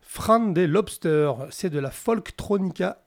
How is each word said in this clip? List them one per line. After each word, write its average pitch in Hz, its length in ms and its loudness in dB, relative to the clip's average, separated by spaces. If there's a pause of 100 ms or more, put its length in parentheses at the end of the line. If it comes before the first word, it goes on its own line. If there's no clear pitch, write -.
Fran - 380 2
des 185 300 2
Lobsters. 151 800 0
C'est - 180 -6
de 147 120 -2
la 135 100 -4
folktronica - 1160 -2